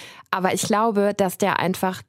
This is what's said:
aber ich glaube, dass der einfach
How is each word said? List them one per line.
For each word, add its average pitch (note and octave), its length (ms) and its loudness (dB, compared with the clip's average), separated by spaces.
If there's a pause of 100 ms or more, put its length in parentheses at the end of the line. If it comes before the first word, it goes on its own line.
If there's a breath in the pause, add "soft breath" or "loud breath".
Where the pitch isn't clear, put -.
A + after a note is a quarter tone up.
(320 loud breath)
aber F#3 240 0
ich F#3+ 80 -4
glaube, G#3 520 2
dass F#3+ 220 0
der G3 220 0
einfach F#3 500 -2